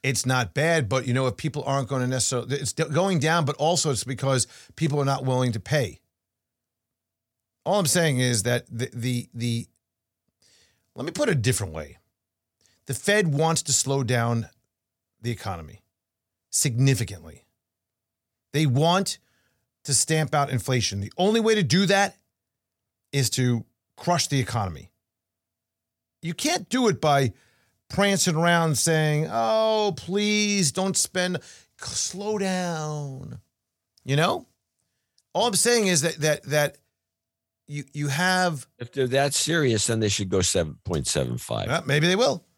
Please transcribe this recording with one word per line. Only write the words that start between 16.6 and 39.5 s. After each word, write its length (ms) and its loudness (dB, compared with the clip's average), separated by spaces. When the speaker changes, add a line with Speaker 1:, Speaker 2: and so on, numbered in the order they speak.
Speaker 1:
They 140 2
want 520 2
to 100 -2
stamp 400 0
out 160 2
inflation. 500 -2
The 160 -8
only 240 2
way 140 4
to 80 2
do 240 0
that 300 2
is 180 0
to 340 0
crush 320 0
the 120 0
economy. 500 -6
You 120 -6
can't 340 -4
do 200 2
it 120 0
by 320 4
prancing 460 2
around 440 4
saying, 520 2
"Oh, 680 2
please 760 0
don't 240 -2
spend, 420 -2
slow 600 -6
down." 1000 -6
You 120 0
know? 300 0
All 140 2
I'm 80 0
saying 320 4
is 160 4
that, 180 -2
that, 240 0
that 340 0
you, 240 -10
you 160 -4
have 580 0
Speaker 2:
If 140 -14
they're 160 0
that 260 2
serious, 520 2